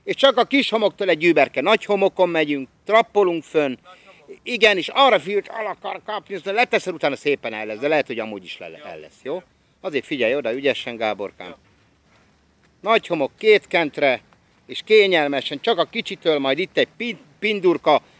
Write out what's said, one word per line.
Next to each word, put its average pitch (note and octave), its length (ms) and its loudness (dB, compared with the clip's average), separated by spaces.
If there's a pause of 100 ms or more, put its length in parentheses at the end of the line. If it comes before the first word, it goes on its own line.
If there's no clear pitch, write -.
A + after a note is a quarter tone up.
És G3 100 -4
csak C4 220 4
a F#3+ 80 2
kis C4 260 0
homoktól G#3 380 -2
egy D#3+ 160 0
überke. D3+ 360 4
Nagy G3+ 240 0
homokon F#3+ 440 0
megyünk, D3+ 400 -2 (160)
trappolunk G3+ 600 2
fönn. C#3+ 320 -2 (680)
Igen, G#3+ 340 2
és E3 120 -6
arra B3 320 4
figyelj, F#3+ 260 -4
hogy - 120 -18
el A3 80 -8
akar F#3+ 380 -10
kapni, G#3 300 -10
aztán G3 200 -8
leteszel, G#3 400 -2
utána D3 220 -2
szépen B2+ 360 -4
el G#2+ 140 -8
lesz, G#2+ 120 -10
de C3+ 100 -4
lehet, D3+ 180 0
hogy A#2 120 -8
amúgy G#2+ 260 -8
is - 140 -16
le-, E2 260 -16
el E2+ 140 -14
lesz, D2+ 240 -20
jó? F3 200 -8 (380)
Azért D3+ 240 -6
figyelj B2 300 -2
oda C#3 200 -4
ügyesen, C3 420 -4
Gáborkám. G2+ 580 -6 (1300)
Nagy G#3+ 260 0
homok D3+ 320 -4
két G#3+ 280 4
kentre, C#3+ 540 0 (460)
és - 180 -12
kényelmesen, D#3 760 2
csak A3+ 180 0
a E3 60 2
kicsitől, D#3 540 -2
majd C#3 200 -2
itt F3+ 180 -6
egy D3 200 2
pin-, A3+ 220 -8 (200)
pindurka F3 640 2 (180)